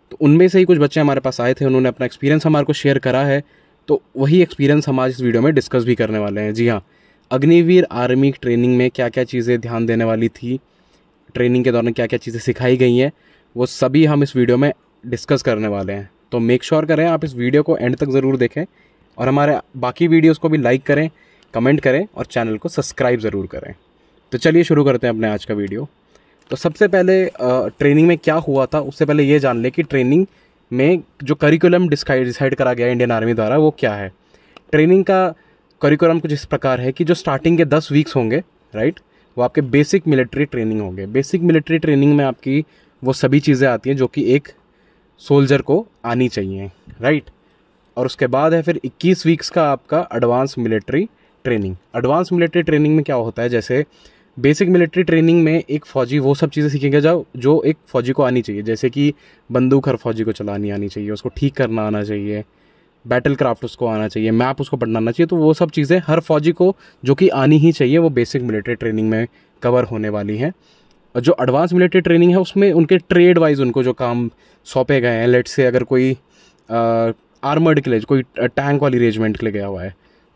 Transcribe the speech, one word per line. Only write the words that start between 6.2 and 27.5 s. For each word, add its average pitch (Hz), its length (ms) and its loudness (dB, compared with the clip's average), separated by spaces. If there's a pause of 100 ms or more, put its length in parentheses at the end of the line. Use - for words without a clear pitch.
हैं। 107 120 -4
जी 117 140 0
हाँ, 107 200 -4 (440)
अग्निवीर 170 600 4
आर्मी 127 400 0
ट्रेनिंग 123 460 0
में 123 180 0
क्या-क्या 123 280 -4
चीज़ें 120 360 -2
ध्यान 117 260 -6
देने 113 180 0
वाली 113 240 0
थी, 123 320 -8 (760)
ट्रेनिंग 123 300 0
के 127 80 0
दौरान 117 220 -2
क्या-क्या 117 260 -4
चीज़ें 117 200 -10
सिखाई 127 380 0
गई 123 200 2
हैं, 135 140 0 (460)
वो 123 80 -2
सभी 135 400 0
हम 147 180 2
इस 139 120 -4
वीडियो 120 220 2
में 143 160 0 (340)
डिस्कस 123 340 -4
करने 110 260 -2
वाले 98 260 -6
हैं। 101 180 -14 (200)
तो 120 80 -2
मेक 117 240 0
श्योर 156 220 0
करें 156 200 0
आप 165 200 -2
इस 131 100 -12
वीडियो 127 280 0
को 160 140 0
एंड 123 180 -2
तक 143 140 -4
ज़रूर 135 280 0
देखें 123 280 -2 (520)
और 123 100 -4
हमारे 143 300 2 (200)
बाकी 127 300 -2
वीडियोज़ 160 320 4
को 160 100 -2
भी 156 80 2
लाइक 131 260 0
करें, 151 260 0 (440)
कमेंट 135 260 2
करें 143 360 0
और 123 100 -8
चैनल 113 320 -4
को 170 120 -10
सब्सक्राइब 123 500 -2
ज़रूर 101 280 -6
करें। - 260 -14 (580)
तो 131 60 -4
चलिए 165 260 2
शुरू 147 200 2
करते 127 240 0
हैं 117 60 0
अपने 110 140 -2
आज 104 180 -4
का 113 80 -6
वीडियो। 104 360 -6 (600)
तो 131 60 -6
सबसे 170 320 0
पहले, 185 380 2
अ, 127 420 -2 (120)